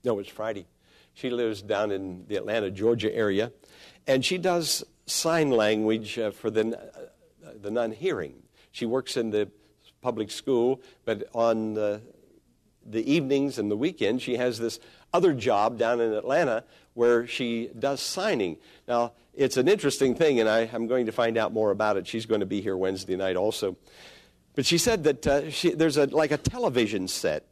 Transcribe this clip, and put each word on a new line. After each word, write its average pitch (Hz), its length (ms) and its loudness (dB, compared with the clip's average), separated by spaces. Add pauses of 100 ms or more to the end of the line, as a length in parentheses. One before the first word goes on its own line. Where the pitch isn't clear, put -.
No, 123 100 0
it 104 40 -2
was 98 120 -8
Friday. 107 360 -8 (480)
She - 160 -6
lives 117 320 -2
down 104 300 0
in 95 360 -8
the 104 100 -4
Atlanta, 101 340 -2
Georgia 107 420 0
area, 107 380 0 (560)
and 135 180 4
she 185 140 -2
does 175 440 0 (220)
sign 160 460 2
language, 110 680 2
uh, 110 140 -2
for 110 180 -6
the, 110 260 0
uh, - 760 -20 (100)
the 101 80 -8
non-hearing. 110 640 -4 (380)
She - 160 -6
works 127 280 -4
in 113 140 0
the 104 180 0 (540)
public 110 300 -4
school, 127 500 0 (240)
but 104 300 -4
on 113 400 0
the, 107 260 -2 (840)
the 113 300 -2
evenings 139 460 0
and 104 100 -2
the 104 80 0
weekends, 127 460 0
she 120 140 -4
has 123 200 -2
this 113 220 -6 (340)
other 180 200 4
job 113 440 2
down 117 240 0
in 110 120 2
Atlanta 131 500 0 (320)
where 120 320 4
she 117 500 -4
does 135 240 -2
signing. 131 560 -2 (300)
Now, 120 240 0 (240)
it's 131 220 2
an 127 100 4
interesting 139 480 2
thing, 147 240 4
and 110 100 4
I, 113 240 4
I'm 117 140 -4
going 123 180 0
to 107 60 -4
find 113 260 0
out 110 160 0
more 110 160 2
about 104 280 2
it. 90 100 -4
She's 113 180 -6
going 110 140 0
to 95 80 -2
be 101 140 -4
here 98 140 -4
Wednesday 95 420 -2
night 95 180 -2
also. 98 420 -2 (800)
But 135 100 -2
she 170 140 2
said 220 240 2
that, 143 240 2
uh, 143 240 2
she, 170 240 0
there's 151 220 4
a, 143 100 6
like, 147 240 2
a 151 60 2
television 120 680 0
set 76 440 -2